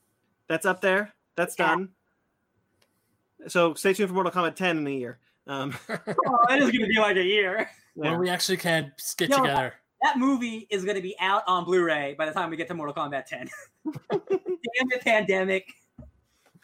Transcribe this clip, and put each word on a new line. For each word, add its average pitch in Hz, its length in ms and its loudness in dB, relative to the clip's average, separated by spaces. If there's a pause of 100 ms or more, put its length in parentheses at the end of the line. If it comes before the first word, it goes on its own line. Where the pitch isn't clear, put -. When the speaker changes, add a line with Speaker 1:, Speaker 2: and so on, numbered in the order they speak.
(460)
Speaker 1:
That's 165 180 -2
up 185 160 0
there. 202 320 2 (240)
That's 175 220 -2
Speaker 2:
Yeah. 170 160 2
Speaker 1:
done. 185 140 -2 (1600)
So 170 260 4
stay 190 200 2
tuned 202 140 0
for 180 60 -6
Mortal 175 180 0
Kombat 170 220 0
ten 175 240 0
in 147 80 -2
a 139 40 -2
year. 123 280 -6 (280)
Um, 139 360 -6
<laughs> - 60 -18
Speaker 2:
Oh, 233 680 0
it 285 80 4
is 240 80 4
gonna 220 160 0
be 220 120 2
like 208 180 4
a 190 80 4
year. 190 440 0 (260)
Speaker 3:
When 156 180 -2
Speaker 1:
Yeah. 170 60 0
Speaker 3:
we 180 120 0
actually 180 280 0
can 165 400 0
s-, - 160 -8
get 220 160 0
Speaker 2:
Yo, 277 80 4
Speaker 3:
together. 139 360 2 (280)
Speaker 2:
that 285 160 2
movie 240 520 0
is 196 140 -2
gonna 196 160 -2
be 185 180 -8
out 196 280 2
on 180 180 2
Blu-ray 160 540 2
by 156 80 0
the 156 60 -2
time 165 180 -4
we 165 60 -8
get 165 120 -6
to 180 60 -8
Mortal 147 200 -6
Kombat 143 320 -4
ten. 127 220 -10 (360)
<laughs> 311 60 -6 (200)
Damn 262 840 -4
it, 254 100 -2
pandemic. 190 720 0 (920)